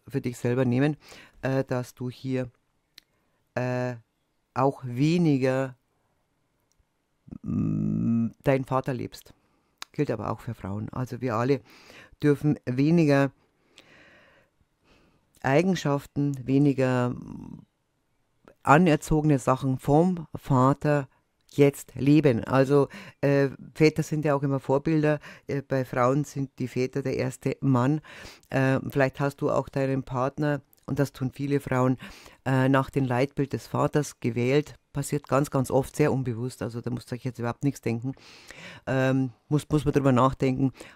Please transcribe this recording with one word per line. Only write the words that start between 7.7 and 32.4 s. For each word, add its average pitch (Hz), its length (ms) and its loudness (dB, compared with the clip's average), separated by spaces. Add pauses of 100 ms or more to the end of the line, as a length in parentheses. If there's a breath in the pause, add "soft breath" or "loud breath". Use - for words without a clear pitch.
deinen 135 220 0
Vater 131 280 -4
lebst. - 400 -12 (600)
Gilt 143 180 -2
aber 107 200 -6
auch 110 100 -8
für 117 120 -8
Frauen. 104 360 -8
Also 123 320 -8
wir 120 140 -2
alle 127 260 0 (600 loud breath)
dürfen 147 440 2
weniger 139 640 2 (2000 soft breath)
Eigenschaften, 143 920 0 (120)
weniger 127 640 2 (1500)
anerzogene 151 760 4
Sachen 131 380 0
vom 165 560 0
Vater 139 760 0 (440)
jetzt - 440 2
leben. 143 500 4
Also, 135 420 2 (340 loud breath)
äh, 139 280 2 (260)
Väter 156 260 4
sind 156 240 -4
ja 147 80 2
auch 139 80 0
immer 139 180 -2
Vorbilder. 151 600 0 (260 loud breath)
Äh, 139 160 -4
bei 131 240 -4
Frauen 131 380 0
sind 139 340 -8
die 127 100 -6
Väter 131 360 -4
der 131 140 -4
erste 127 420 -4
Mann. 135 420 2 (480 loud breath)
Äh, 135 300 0 (100)
vielleicht 135 300 -2
hast 143 220 -4
du 147 100 -2
auch - 180 -2
deinen 135 340 -2
Partner, 139 580 -4 (240)
und 135 120 -4
das 139 160 0
tun 127 180 -6
viele 139 280 -2
Frauen, 127 380 0 (480 loud breath)